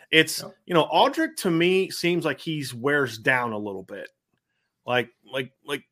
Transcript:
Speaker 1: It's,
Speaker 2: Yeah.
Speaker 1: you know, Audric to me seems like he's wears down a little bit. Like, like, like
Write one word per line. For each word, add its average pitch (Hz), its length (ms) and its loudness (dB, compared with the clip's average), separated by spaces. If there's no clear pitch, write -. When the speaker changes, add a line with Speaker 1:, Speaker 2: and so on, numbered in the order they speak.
Speaker 1:
It's, - 320 4
Speaker 2:
Yeah. - 80 -14
Speaker 1:
you 180 80 0
know, 156 100 6
Audric 277 440 2
to 190 120 -2
me 175 400 2
seems 175 340 -2
like 143 140 -2
he's 147 340 -8
wears 123 460 -2
down 123 340 0
a 107 60 -6
little 101 240 -8
bit. 98 260 -14
Like, 120 240 0
like, 135 260 -8
like 143 280 -6